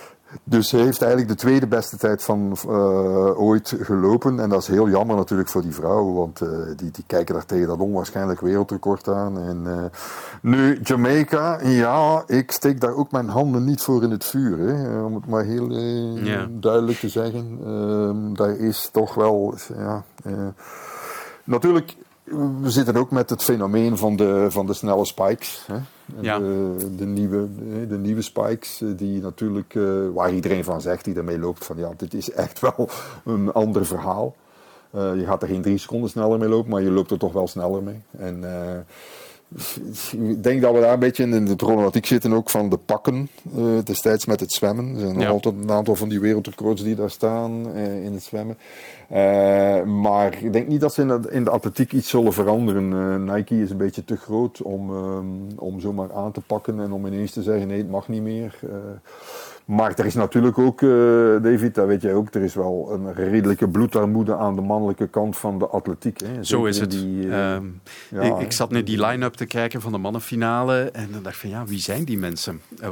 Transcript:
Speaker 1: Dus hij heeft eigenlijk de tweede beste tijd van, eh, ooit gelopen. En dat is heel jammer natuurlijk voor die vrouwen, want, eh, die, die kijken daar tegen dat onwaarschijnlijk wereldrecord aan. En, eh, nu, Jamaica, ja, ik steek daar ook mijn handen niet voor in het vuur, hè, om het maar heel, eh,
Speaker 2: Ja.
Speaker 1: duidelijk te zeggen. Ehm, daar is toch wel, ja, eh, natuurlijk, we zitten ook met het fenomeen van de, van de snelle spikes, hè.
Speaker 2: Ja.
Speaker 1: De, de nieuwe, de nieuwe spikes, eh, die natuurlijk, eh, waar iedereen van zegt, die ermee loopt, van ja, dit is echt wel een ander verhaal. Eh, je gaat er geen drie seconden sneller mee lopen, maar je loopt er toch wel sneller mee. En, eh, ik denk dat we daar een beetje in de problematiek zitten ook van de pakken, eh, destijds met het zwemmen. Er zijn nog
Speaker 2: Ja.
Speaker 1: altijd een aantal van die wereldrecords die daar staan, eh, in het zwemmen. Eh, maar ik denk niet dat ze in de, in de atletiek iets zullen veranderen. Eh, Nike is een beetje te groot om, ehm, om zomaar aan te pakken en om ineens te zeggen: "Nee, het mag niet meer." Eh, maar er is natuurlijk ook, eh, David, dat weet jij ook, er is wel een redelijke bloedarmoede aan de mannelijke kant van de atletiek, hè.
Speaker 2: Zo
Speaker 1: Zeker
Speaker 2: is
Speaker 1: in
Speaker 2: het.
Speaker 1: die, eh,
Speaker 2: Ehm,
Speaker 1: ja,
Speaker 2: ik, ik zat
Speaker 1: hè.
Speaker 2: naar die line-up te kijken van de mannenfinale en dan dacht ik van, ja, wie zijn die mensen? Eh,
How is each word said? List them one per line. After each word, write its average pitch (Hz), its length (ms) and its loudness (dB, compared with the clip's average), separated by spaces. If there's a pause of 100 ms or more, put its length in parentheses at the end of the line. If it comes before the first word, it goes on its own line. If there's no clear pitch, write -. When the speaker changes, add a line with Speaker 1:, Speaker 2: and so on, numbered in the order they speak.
(440)
Speaker 1:
Dus 113 280 2
hij 120 100 6
heeft 123 200 4
eigenlijk 123 300 2
de 101 60 0
tweede 131 300 4
beste 110 300 -2
tijd 107 260 0
van, 101 340 0 (100)
eh, 95 720 4
ooit 107 400 4
gelopen. 110 580 4
En 110 100 0
dat 98 120 4
is - 60 -8
heel 104 220 4
jammer 104 260 4
natuurlijk 95 340 0
voor 92 120 -2
die 85 120 -4
vrouwen, 92 400 0
want, 85 280 -2
eh, 82 80 -4 (260)
die, 82 160 -8
die - 160 -14
kijken 85 260 0
daar 82 120 -4
tegen 87 220 0
dat 82 120 -4
onwaarschijnlijk 95 600 -4
wereldrecord 98 680 -2
aan. 101 320 -2
En, 87 260 -6
eh, 87 180 -4 (580)
nu, 135 420 4
Jamaica, 147 800 2
ja, 131 640 4
ik 127 240 2
steek 139 300 2
daar 120 140 2
ook 139 160 -2
mijn 123 180 -2
handen 123 340 2
niet 139 180 2
voor 123 220 2
in 117 80 2
het 107 140 -4
vuur, 123 340 0
hè, 113 440 -2
om 110 120 -4
het 107 120 -8
maar 113 160 0
heel, 120 280 -2
eh, 117 540 -4
Speaker 2:
Ja. 101 260 -2
Speaker 1:
duidelijk 117 480 2
te 107 100 -4
zeggen. 113 560 -4
Ehm, 104 680 -2
daar 104 240 2
is 110 340 -2
toch 110 220 2
wel, 107 420 2 (220)
ja, 104 260 -6 (200)
eh, 98 100 -8 (1120)
natuurlijk, 160 520 2 (640)
we 135 80 2
zitten 120 260 4
ook 127 160 2
met 127 180 2
het 117 140 -2
fenomeen 113 540 2
van 104 180 2
de, 101 340 4
van 101 160 -2
de 98 80 -2
snelle 101 320 2
spikes, - 600 -2
hè. 101 100 -6 (440)
Speaker 2:
Ja. 107 180 -2
Speaker 1:
De, 98 360 -2 (200)
de 95 100 -6
nieuwe, 101 420 -2 (400)
de 104 100 -4
nieuwe 104 240 -2
spikes, 107 600 -4
eh, 110 140 -4
die 98 260 -4
natuurlijk, 98 540 -6
eh, 107 80 0 (300)
waar 90 200 0
iedereen 92 300 0
van 85 180 -4
zegt, 87 240 -4
die 95 100 -4
ermee 85 240 -4
loopt, 87 260 -6
van 82 120 -10
ja, 85 200 -6
dit - 160 -10
is 104 180 -8
echt - 280 -4
wel 123 300 0 (360)
een 101 280 0
ander 107 320 2
verhaal. 95 500 -4 (560)
Eh, 98 240 -2
je 92 100 -2
gaat 95 160 0
er 87 60 -4
geen 92 140 -2
drie 101 160 2
seconden 117 320 -4
sneller 110 300 2
mee 110 100 2
lopen, 113 220 2
maar 98 100 0
je 95 100 2
loopt 92 200 2
er 101 60 0
toch 85 160 -2
wel 92 140 0
sneller 95 360 -4
mee. 107 180 -10 (160)
En, 90 260 -10
eh, 90 340 -8 (1300)
ik 110 320 -2
denk 127 180 4
dat 123 120 6
we 120 60 6
daar 117 140 6
een 123 60 2
beetje 123 240 2
in 113 220 2
de 98 100 2
problematiek 104 500 2
zitten 117 280 4
ook 113 160 2
van 107 200 0
de 92 80 2
pakken, 127 520 -2 (260)
eh, 120 80 0 (200)
destijds 107 420 0
met 110 140 0
het 92 120 -6
zwemmen. 120 420 -2
Er 120 60 -6
zijn 98 140 -2
nog 92 80 0
Speaker 2:
Ja. 104 80 2
Speaker 1:
altijd 104 320 2
een 107 100 -2
aantal 107 240 2
van 107 140 -4
die 104 100 0
wereldrecords 107 640 0
die 107 120 0
daar 101 140 -2
staan, 113 640 -4
eh, 101 320 -6
in 101 80 -6
het 95 100 -8
zwemmen. 110 340 -8 (520)
Eh, 98 720 4
maar 101 600 2
ik 110 100 -2
denk 123 140 2
niet 147 140 2
dat 147 120 2
ze - 80 0
in 139 60 4
de, 120 220 2
in 123 140 0
de 113 60 2
atletiek 117 440 0
iets 131 160 0
zullen 117 240 4
veranderen. 101 600 2
Eh, 95 400 -2
Nike 107 280 0
is 98 80 -2
een 98 80 -6
beetje 98 280 -2
te 113 120 -4
groot 117 440 -2
om, 98 280 -6
ehm, 95 360 -6 (300)
om 92 240 -8
zomaar 95 340 -6
aan 101 180 -6
te 104 100 -10
pakken 107 380 -4
en 101 120 -6
om 98 140 -6
ineens 98 260 -4
te 113 120 -8
zeggen: 101 240 0
"Nee, 98 100 -4
het 104 120 -4
mag 95 180 -6
niet 110 140 -4
meer." 110 340 -6 (140)
Eh, 101 60 -10 (920)
maar 104 300 2
er 104 100 2
is 104 80 0
natuurlijk 117 440 4
ook, 127 240 4
eh, 139 80 6 (520)
David, 113 340 4
dat 98 120 4
weet 101 140 2
jij 98 120 2
ook, 107 200 0
er 104 80 0
is 95 120 0
wel 90 380 -2
een 95 220 -6
redelijke 98 540 2
bloedarmoede 107 680 2
aan 101 200 0
de 98 60 -2
mannelijke 104 460 0
kant 104 300 -2
van 98 220 -4
de - 80 0
atletiek, 98 520 -4
hè. 110 140 -6 (100)
Speaker 2:
Zo 123 200 0
Speaker 1:
Zeker 110 40 2
Speaker 2:
is 101 80 0
Speaker 1:
in 101 60 0
Speaker 2:
het. 98 100 -2
Speaker 1:
die, 95 380 -2
eh, 98 260 0
Speaker 2:
Ehm, 95 80 -6 (480)
Speaker 1:
ja, 98 100 -4
Speaker 2:
ik, 110 180 0
ik 104 120 -4
zat 117 160 -2
Speaker 1:
hè. 113 60 -4
Speaker 2:
naar 120 100 2
die 104 220 0
line-up 123 280 -2
te - 120 -6
kijken 117 360 -4
van 113 100 -6
de 107 60 -4
mannenfinale 117 960 -2
en 110 180 -10
dan 104 120 -12
dacht 92 120 -12
ik - 60 -18
van, 104 80 -10
ja, 113 160 -8
wie 101 140 -6
zijn 104 240 -4
die 127 140 -4
mensen? 85 440 -6 (180)
Eh, 110 120 -10